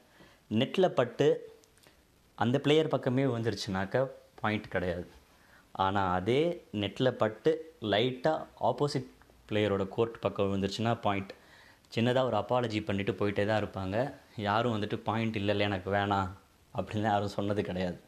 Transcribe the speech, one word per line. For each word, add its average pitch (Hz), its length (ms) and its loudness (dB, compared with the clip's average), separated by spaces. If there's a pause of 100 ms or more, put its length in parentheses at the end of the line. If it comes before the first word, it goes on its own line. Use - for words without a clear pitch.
(500)
நெட்ல 139 380 2
பட்டு 147 720 2 (760)
அந்த 120 240 2
பிளேயர் 151 300 4
பக்கமே 131 360 0
விழுந்துருச்சுனாக்க 113 840 0 (320)
பாயிண்ட் 107 280 -2
கிடையாது. 90 400 -2 (640)
ஆனா, 95 400 0
அதே 127 600 0
நெட்ல 104 380 0
பட்டு 120 680 0
லைட்டா 127 640 0 (140)
ஆப்போசிட் 131 460 0 (420)
பிளேயரோட 98 400 2
கோர்ட் 113 320 -2
பக்கம் 98 320 0
விழுந்துருச்சுன்னா 98 480 0
பாயிண்ட். 98 340 -2 (600)
சின்னதா 123 300 4
ஒரு 113 120 0
அப்பாலஜி 107 480 0
பண்ணிட்டு 101 280 -2
போயிட்டே 101 340 0
தான் 107 180 0
இருப்பாங்க. 104 500 -4 (220)
யாரும் 107 460 0
வந்துட்டு, 107 140 -4
"பாயிண்ட் 110 400 -2
இல்லைல்ல, 101 220 0
எனக்கு 101 320 0
வேணாம்" 101 380 2 (460)
அப்படின்னு 104 280 -4
யாரும் 104 260 2
சொன்னது 101 340 -2
கிடையாது. 90 460 -4